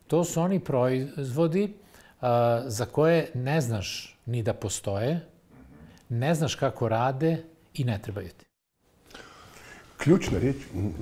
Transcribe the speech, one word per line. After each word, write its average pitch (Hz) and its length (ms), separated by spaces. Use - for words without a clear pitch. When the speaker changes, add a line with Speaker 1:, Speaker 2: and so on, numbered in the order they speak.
Speaker 1:
to 170 180
su 165 160
oni 185 200
proizvodi, 139 1120
a, 120 460
za 117 180
koje 156 500
ne 135 260
znaš 113 640
ni 117 160
da 104 100
postoje, 107 680
ne 127 240
znaš 151 200
kako 123 340
rade 135 480
i 135 100
ne 120 180
trebaju 98 260
ti. - 160
Speaker 2:
Ključna 139 420
riječ, 135 180